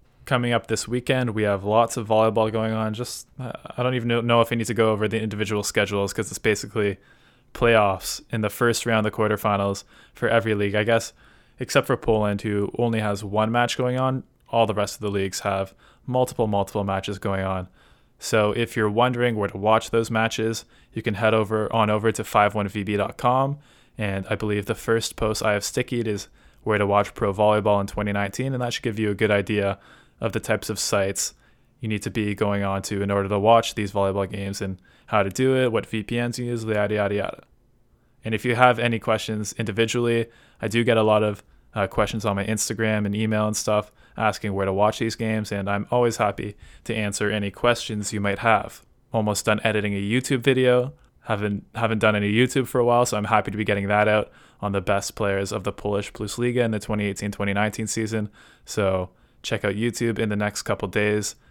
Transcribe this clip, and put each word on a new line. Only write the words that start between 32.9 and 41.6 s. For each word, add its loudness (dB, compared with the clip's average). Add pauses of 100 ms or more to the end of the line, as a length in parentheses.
in -2
order 0
to 0
watch 4
these -2
volleyball 0
games -8
and -6 (280)
how 2
to 0
do 2
it, 2
what 0
V -4
P -4
Ns -4
you -6
use, -4
yada, 0
yada, 0
yada. -4 (800)
And -2
if -6
you 0
have 6
any 0
questions -4
individually, 0 (340)
I -4
do 2
get 4
a 4
lot 4
of, -2 (320)